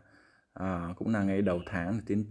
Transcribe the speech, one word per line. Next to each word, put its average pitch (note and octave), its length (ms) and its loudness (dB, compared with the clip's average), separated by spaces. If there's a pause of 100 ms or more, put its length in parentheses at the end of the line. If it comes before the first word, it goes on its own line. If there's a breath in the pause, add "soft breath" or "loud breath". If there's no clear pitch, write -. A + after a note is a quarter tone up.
(540 soft breath)
à, F2+ 340 -4 (100)
cũng A2 160 0
là G2+ 100 2
ngày G2 180 4
đầu F2 240 2
tháng F2+ 280 -2
thì A2+ 120 -4
Tiến G#2 260 0